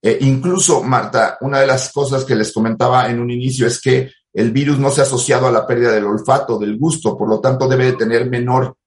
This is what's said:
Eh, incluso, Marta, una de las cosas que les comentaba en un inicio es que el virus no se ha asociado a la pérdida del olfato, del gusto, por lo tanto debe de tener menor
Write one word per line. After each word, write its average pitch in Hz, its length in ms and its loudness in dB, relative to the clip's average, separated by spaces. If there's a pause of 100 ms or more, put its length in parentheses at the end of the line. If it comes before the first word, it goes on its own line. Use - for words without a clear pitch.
Eh, 110 160 2
incluso, 147 600 2
Marta, 113 560 0
una 135 220 0
de 135 60 4
las 131 260 0
cosas 135 320 -2
que 127 100 0
les 107 160 -2
comentaba 113 580 0
en 120 120 -4
un 123 100 -4
inicio 127 360 -2
es 117 120 -4
que - 320 0 (220)
el 113 180 0
virus 143 260 0
no 135 140 2
se 139 80 -2
ha 135 60 4
asociado 131 420 0
a 123 40 2
la 110 140 0
pérdida 120 280 2
del 107 100 2
olfato, 104 540 0
del 104 200 -4
gusto, 135 400 -2
por 104 120 -4
lo 107 100 2
tanto 131 300 0
debe 127 160 2
de 127 80 2
tener 117 360 0
menor 123 460 -2 (120)